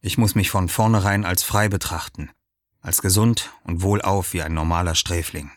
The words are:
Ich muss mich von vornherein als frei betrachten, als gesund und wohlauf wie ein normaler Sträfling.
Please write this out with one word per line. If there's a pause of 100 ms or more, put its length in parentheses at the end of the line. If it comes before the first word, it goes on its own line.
Ich
muss
mich
von
vornherein
als
frei
betrachten, (500)
als
gesund (120)
und
wohlauf
wie
ein
normaler
Sträfling.